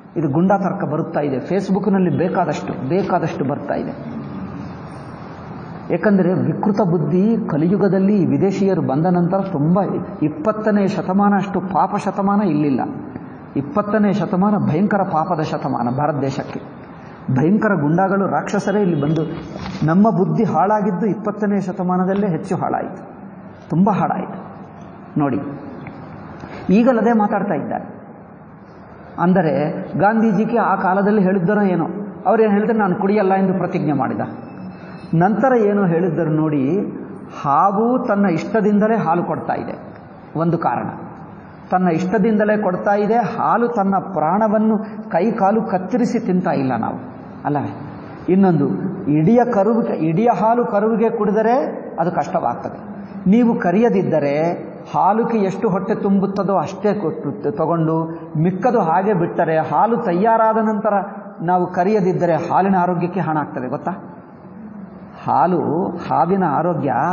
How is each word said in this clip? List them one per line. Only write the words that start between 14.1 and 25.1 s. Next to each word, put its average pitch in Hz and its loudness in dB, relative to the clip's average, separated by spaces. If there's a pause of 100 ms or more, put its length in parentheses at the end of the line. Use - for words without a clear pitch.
ಶತಮಾನ 196 0
ಭಯಂಕರ 180 2
ಪಾಪದ 165 0
ಶತಮಾನ 127 -2
ಭಾರತ 147 0
ದೇಶಕ್ಕೆ. 135 -4 (720)
ಭಯಂಕರ 202 2
ಗುಂಡಾಗಳು, 175 2
ರಾಕ್ಷಸರೇ 196 0
ಇಲ್ಲಿ 170 2
ಬಂದು 156 0 (640)
ನಮ್ಮ 190 6
ಬುದ್ಧಿ 190 2
ಹಾಳಾಗಿದ್ದು 196 2
ಇಪ್ಪತ್ತನೇ 202 0
ಶತಮಾನದಲ್ಲೇ 185 0
ಹೆಚ್ಚು 170 -2
ಹಾಳಾಯಿತು, - -4 (640)
ತುಂಬ 185 4
ಹಾಳಾಯಿತು. - -2 (720)